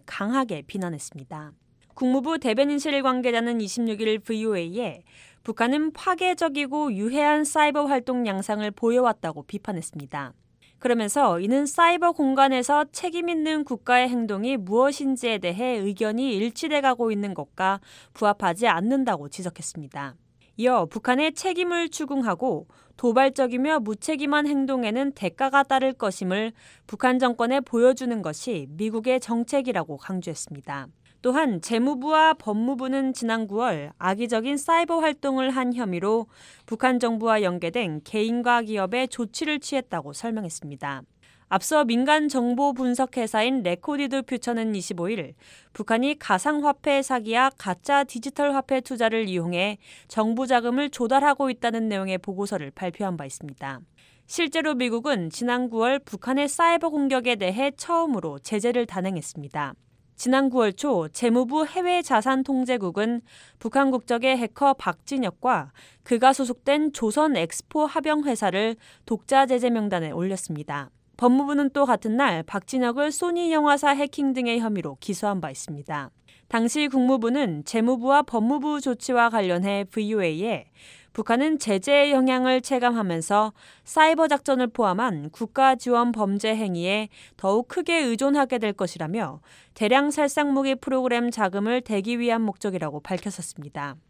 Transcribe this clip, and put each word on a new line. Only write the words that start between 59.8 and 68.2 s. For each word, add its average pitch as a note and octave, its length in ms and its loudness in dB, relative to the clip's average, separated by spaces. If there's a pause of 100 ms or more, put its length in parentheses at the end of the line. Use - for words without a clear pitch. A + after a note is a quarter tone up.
지난 C4 340 4
구월 A3+ 220 4
초 G3+ 340 0
재무부 B3 580 2
해외자산통제국은 B3+ 1600 0 (360)
북한 C4+ 320 2
국적의 B3+ 480 0
해커 C4+ 380 2
박진혁과 F#3 960 -2 (320)
그가 B3 280 6
소속된 C#4 640 0
조선 C#4+ 420 2
엑스포 F#3 520 -2
합영 D4+ 380 0